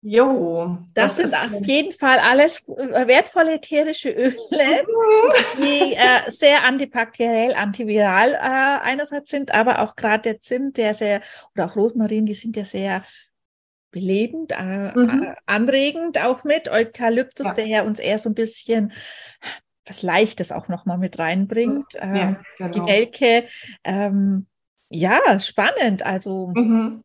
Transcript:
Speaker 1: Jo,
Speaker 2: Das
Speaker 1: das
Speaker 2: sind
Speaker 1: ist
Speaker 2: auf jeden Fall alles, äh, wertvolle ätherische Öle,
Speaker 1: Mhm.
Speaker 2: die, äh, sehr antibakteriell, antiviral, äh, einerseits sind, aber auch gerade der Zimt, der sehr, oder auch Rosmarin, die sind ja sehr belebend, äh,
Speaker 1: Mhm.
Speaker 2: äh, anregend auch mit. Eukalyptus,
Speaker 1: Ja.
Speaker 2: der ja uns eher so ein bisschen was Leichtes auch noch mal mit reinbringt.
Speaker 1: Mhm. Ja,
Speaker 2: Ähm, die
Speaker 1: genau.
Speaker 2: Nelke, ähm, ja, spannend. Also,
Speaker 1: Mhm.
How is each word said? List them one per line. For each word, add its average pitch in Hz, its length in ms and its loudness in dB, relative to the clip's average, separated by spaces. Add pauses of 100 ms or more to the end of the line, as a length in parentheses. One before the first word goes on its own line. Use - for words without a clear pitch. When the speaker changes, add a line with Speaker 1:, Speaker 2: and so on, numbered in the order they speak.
Speaker 1:
Jo, 180 680 0 (160)
Speaker 2:
Das 214 220 0
Speaker 1:
das - 0 -
Speaker 2:
sind 349 80 0 (260)
Speaker 1:
ist 208 60 -8
Speaker 2:
auf 202 100 -6
jeden 294 240 0
Fall 262 300 2
alles, 277 480 4
äh, 254 400 -4
wertvolle 320 460 4
ätherische 302 560 -2
Öle, 254 240 0 (180)
Speaker 1:
Mhm. 427 1080 4
Speaker 2:
die, 285 340 2
äh, 247 360 4
sehr 285 320 4
antibakteriell, 233 920 0
antiviral, 208 800 2
äh, - 40 -4 (460)
einerseits 285 460 -6
sind, 277 220 -6
aber 226 280 2
auch - 160 -4
gerade 214 260 0
der 220 160 -4
Zimt, 269 380 -6
der 214 180 0
sehr, 202 280 -2 (340)
oder 185 100 0
auch - 80 -10
Rosmarin, 220 500 0
die 214 100 -2
sind 220 220 -10
ja 208 80 -6
sehr 190 380 -6 (880)
belebend, 208 600 -4
äh, 190 440 -6
Speaker 1:
Mhm. 247 280 2
Speaker 2:
äh, - 100 -12 (120)
anregend 277 760 0
auch 247 220 -2
mit. 311 240 0
Eukalyptus, 233 760 -2
Speaker 1:
Ja. 185 80 -4
Speaker 2:
der 220 120 -4
ja 220 160 0
uns 208 160 -4
eher 208 200 -2
so 220 120 -6
ein 214 40 -2
bisschen 226 580 -4 (960)
was - 160 -14
Leichtes 190 500 0
auch - 160 -12
noch 175 160 -8
mal 180 140 -4
mit 185 200 -6
reinbringt. 214 760 -2
Speaker 1:
Mhm. 196 220 -6
Ja, 196 120 0
Speaker 2:
Ähm, 196 80 -2 (220)
die 190 140 -10
Speaker 1:
genau. 180 140 -2
Speaker 2:
Nelke, 233 580 2 (400)
ähm, 196 600 -2 (420)
ja, 196 500 2
spannend. 220 680 -2
Also, 190 500 -6
Speaker 1:
Mhm. 226 500 0